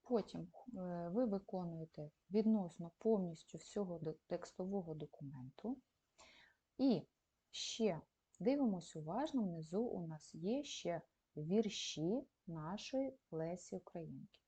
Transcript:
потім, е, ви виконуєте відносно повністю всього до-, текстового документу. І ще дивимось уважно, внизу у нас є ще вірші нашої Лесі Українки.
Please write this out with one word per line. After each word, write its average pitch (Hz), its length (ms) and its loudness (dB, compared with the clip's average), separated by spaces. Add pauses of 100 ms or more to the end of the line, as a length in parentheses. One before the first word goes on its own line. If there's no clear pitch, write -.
потім, 202 380 0
е, 175 680 -6
ви 214 160 2
виконуєте 170 840 -4 (200)
відносно 202 680 4
повністю 185 600 2
всього 180 400 -4
до-, 156 140 -2 (140)
текстового 180 680 -4
документу. 147 840 -8 (1000)
І 247 240 6 (480)
ще 190 500 2 (400)
дивимось 220 560 4
уважно, 226 460 0
внизу 170 400 0
у 180 240 -2
нас 160 280 -10
є 208 300 0
ще 170 380 -2 (340)
вірші 190 880 0 (240)
нашої 214 720 -4 (120)
Лесі 170 460 -4
Українки. 156 720 -10